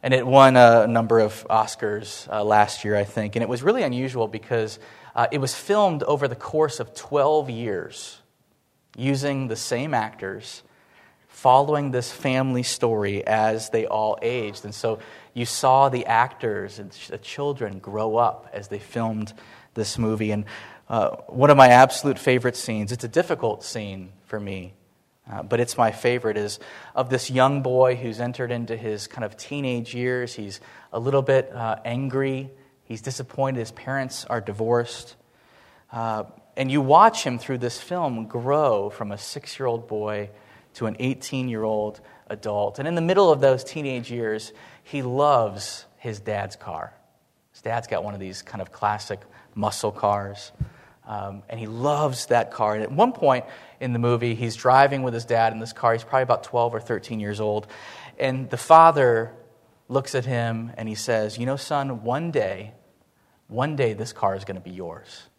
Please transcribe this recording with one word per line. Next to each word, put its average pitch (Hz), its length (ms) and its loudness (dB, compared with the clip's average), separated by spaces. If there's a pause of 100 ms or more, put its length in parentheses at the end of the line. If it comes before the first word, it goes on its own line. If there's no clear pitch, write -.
And 131 100 0
it 123 140 2
won 131 320 10
a 117 280 10
number 113 320 4
of 104 300 2
Oscars, 107 800 -4
uh, 104 140 -2
last 107 400 2
year, 104 100 0
I 101 100 2
think. 107 320 -6
And 113 60 0
it 104 60 -2
was 123 140 -4
really 214 200 2
unusual 127 460 -2
because, 110 500 -6 (360)
uh, 120 180 2
it 147 60 -2
was 135 160 -2
filmed 196 480 2
over 143 260 0
the 120 80 -4
course - 420 -2
of - 160 -10
twelve 143 540 0
years 113 720 -8 (760)
using 135 500 -2
the 110 80 -6
same 135 380 -4
actors, 107 680 -6 (640)
following 143 640 2
this 123 220 -4
family 131 500 -2
story 104 640 -2
as 110 440 0
they 113 160 -2
all 107 340 -2
aged. 113 460 -6
And 104 80 -12
so 110 240 -4 (340)
you 120 140 -4
saw 135 420 4
the 123 160 -2
actors 110 720 -2
and 98 140 -16
ch-, - 160 -20
the - 80 -10
children 131 600 -8
grow 107 380 -4
up - 360 0
as 104 160 -14
they 101 100 -10
filmed 107 540 -6 (400)
this 110 240 -4
movie. 110 360 0
And, 104 120 -4 (420)
uh, 110 300 0 (120)
one 131 200 4
of 143 80 10
my 131 120 12
absolute 131 500 8
favorite 127 380 0
scenes, 107 360 -6
it's 123 120 -8
a 117 40 -8
difficult 139 560 -2
scene 98 480 -12 (140)
for 107 120 -8
me, 98 360 -10 (580)
uh, 98 100 -10
but 117 160 -2
it's 120 200 -2
my 117 120 4
favorite, 120 460 -2
is 104 240 -6 (340)
of 127 140 -2
this 127 220 -2
young 135 320 4
boy 127 340 4
who's 117 240 -8
entered 120 300 -4
into 117 260 -6
his 107 300 -8
kind 117 180 -10
of 101 140 -10
teenage 127 560 -6
years. 123 400 -4
He's 101 260 -12 (320)
a 113 60 -6
little 135 240 2
bit, 135 320 2
uh, 113 220 -4 (100)
angry. 135 640 -4 (340)
He's 113 160 -12
disappointed. 131 600 -6
His 113 120 -10
parents 135 540 -8
are 113 160 -4
divorced. 113 760 -4 (760)
Uh, 113 340 -6 (300)
and 131 160 -4
you 143 120 2
watch 180 420 6
him 123 140 -4
through 131 200 -6
this 123 220 -6
film 131 460 -4
grow 120 640 0
from 104 200 -10
a 101 60 -8
six-year-old 117 720 -8
boy 107 400 -6 (460)
to 117 100 -8
an 110 140 -4
eighteen-year-old 113 1040 -4 (260)
adult. 104 500 -4
And 139 80 -6
in 170 80 -4
the 170 60 -2
middle 180 320 6
of 139 80 4
those 131 240 4
teenage 131 460 -8
years, 110 420 -6 (300)
he 143 180 -8
loves 123 840 0 (100)
his 107 240 -10
dad's 101 360 -6
car. - 360 -12 (600)
His - 100 -20
dad's 117 240 -4
got 95 180 -4
one 104 80 -8
of 101 80 -12
these 95 220 -12
kind - 180 -14
of 92 100 -10
classic 104 500 -4 (340)
muscle 107 380 -4
cars. 101 600 -4 (540)
Um, 101 440 -10
and 113 100 -12
he 110 60 -8
loves 135 600 -2
that 120 240 2
car. 107 240 0
And 107 80 -4
at 110 80 -6
one 220 220 2
point 131 320 2 (340)
in 127 140 -4
the 120 60 -2
movie, 120 360 0
he's 113 220 -6
driving 135 460 6
with 123 100 -4
his 117 140 -6
dad 113 260 2
in 110 60 -10
this 113 160 -10
car. 117 180 2
He's 113 100 -2
probably 131 200 0
about 120 220 0
twelve 120 300 -2
or 110 60 -4
thirteen 110 400 -6
years 104 200 -6
old. 107 260 -2 (520)
And 131 300 -2
the 131 80 -6
father 139 800 6 (520)
looks 135 280 -4
at 127 100 -2
him 117 540 -4
and 110 100 -8
he 107 60 -8
says, 110 420 -2
"You 120 80 -6
know, 135 120 -4
son, 135 480 -6
one 147 260 -4
day, 104 420 -4 (760)
one 139 280 -4
day 120 160 0
this 110 220 -10
car 98 200 0
is 98 120 -10
gonna 92 140 -10
be 92 100 -16
yours." 87 580 -16 (100)